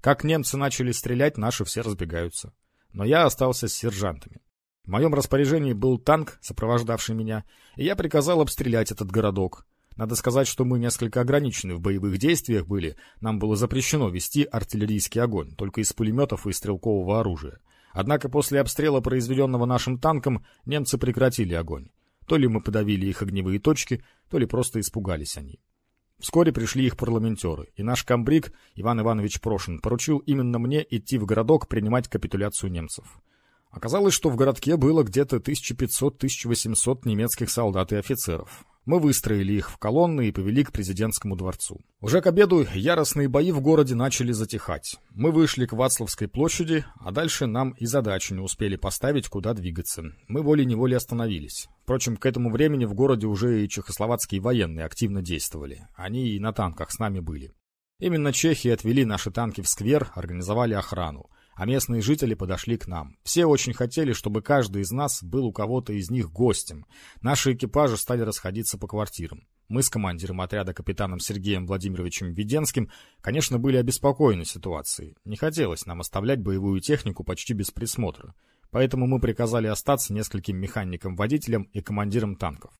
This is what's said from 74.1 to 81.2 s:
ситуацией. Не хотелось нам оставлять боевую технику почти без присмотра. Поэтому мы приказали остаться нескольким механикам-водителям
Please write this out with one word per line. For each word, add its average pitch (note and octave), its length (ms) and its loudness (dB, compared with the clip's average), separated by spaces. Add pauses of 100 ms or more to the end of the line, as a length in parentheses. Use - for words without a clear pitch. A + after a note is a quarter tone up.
ситуацией. D#2 800 -8
Не G#2 100 -8
хотелось D3+ 500 -2
нам F2 140 -10
оставлять A2 400 -2
боевую F#2+ 400 0
технику G#2+ 460 -2
почти - 280 -6
без G2 180 -4
присмотра. - 640 -6 (360)
Поэтому B2+ 340 2
мы C3 140 2
приказали A#2 480 0
остаться A2 460 0
нескольким G#2 420 -4
механикам-водителям G2 1080 -2 (100)